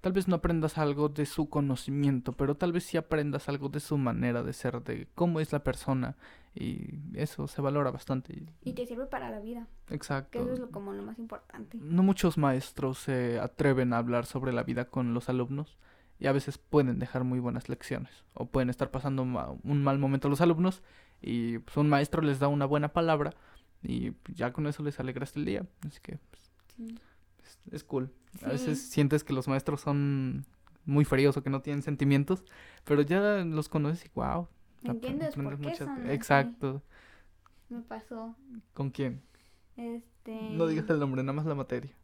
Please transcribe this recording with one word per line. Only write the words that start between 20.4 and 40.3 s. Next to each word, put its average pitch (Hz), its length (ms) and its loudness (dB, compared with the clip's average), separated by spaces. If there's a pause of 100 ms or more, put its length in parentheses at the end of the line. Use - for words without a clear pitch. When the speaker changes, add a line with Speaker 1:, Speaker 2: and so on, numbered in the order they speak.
Speaker 1:
alumnos, 175 400 4 (400)
y, 117 380 -2
pues, - 180 -8
un 147 100 4
maestro 147 320 4
les 143 180 2
da 143 100 2
una 143 180 2
buena 147 260 0
palabra, 160 420 2 (480)
y 123 300 -4 (220)
ya 123 180 -2
con 151 140 -2
eso 147 160 -4
les 147 180 -4
alegraste 131 380 -6
el 147 80 -2
día, 185 200 -2 (200)
así 147 160 -12
que, - 160 -12 (120)
pues, - 200 -20 (260)
Speaker 2:
Sí. 233 220 -12 (440)
Speaker 1:
es, - 160 -20 (140)
es 143 120 -10
cool. 135 260 -2 (260)
A - 20 -18
Speaker 2:
Sí. - 140 -16
Speaker 1:
veces 240 280 0 (100)
sientes 147 340 4
que - 80 -4
los 131 160 0
maestros 139 320 0
son 139 640 0 (400)
muy 143 220 6
fríos 139 320 6
o 131 40 -4
que 135 60 -4
no 135 140 -2
tienen 143 200 -4
sentimientos, 143 640 4 (400)
pero 147 160 6
ya 196 440 4
los 156 260 -2
conoces 156 340 0
y, - 100 -20
guau, 165 340 -2 (340)
apre-, 240 80 -6
Speaker 2:
Entiendes 269 440 -4
por 139 120 -4
Speaker 1:
aprendes 143 140 -6 (180)
Speaker 2:
qué - 60 -6
Speaker 1:
muchas 277 120 -6
Speaker 2:
son 240 140 -6
Speaker 1:
Exacto. 139 580 2
Speaker 2:
así. - 1040 -14
Me 240 60 -10
pasó. 226 560 -12 (380)
Speaker 1:
¿Con 139 160 -2
quién? 131 320 -4 (540)
Speaker 2:
Este 233 760 -10